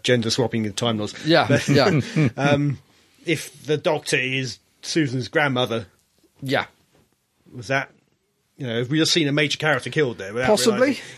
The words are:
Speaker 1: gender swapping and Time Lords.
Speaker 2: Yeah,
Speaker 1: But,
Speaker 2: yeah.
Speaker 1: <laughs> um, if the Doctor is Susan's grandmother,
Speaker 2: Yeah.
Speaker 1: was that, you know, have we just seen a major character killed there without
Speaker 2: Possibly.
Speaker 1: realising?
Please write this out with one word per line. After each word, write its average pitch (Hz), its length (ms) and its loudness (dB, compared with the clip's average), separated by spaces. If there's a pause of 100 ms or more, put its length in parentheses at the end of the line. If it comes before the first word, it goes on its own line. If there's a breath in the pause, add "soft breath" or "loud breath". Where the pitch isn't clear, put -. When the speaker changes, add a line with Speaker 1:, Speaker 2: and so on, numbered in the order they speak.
Speaker 1:
gender 123 260 2
swapping 113 360 0
and 101 100 -6
Time 117 220 0
Lords. - 280 -8
Speaker 2:
Yeah, 151 220 6
Speaker 1:
But, 143 220 2
Speaker 2:
yeah. 143 320 4 (220)
Speaker 1:
<laughs> 131 140 0
um, 143 420 0 (460)
if - 400 -6
the 151 120 -2
Doctor 151 400 -2
is 131 420 -4 (220)
Susan's 131 460 -2
grandmother, 123 600 0 (540)
Speaker 2:
Yeah. 131 240 -2 (880)
Speaker 1:
was 117 140 -14
that, 135 240 -2 (680)
you 131 100 -8
know, 117 120 -2
have 123 100 -4
we 156 80 0
just 156 160 2
seen 156 140 2
a 139 60 -2
major 151 240 0
character 143 320 -2
killed 127 280 -2
there 98 160 -12
without 123 140 0
Speaker 2:
Possibly. 202 320 4
Speaker 1:
realising? 262 240 0 (140)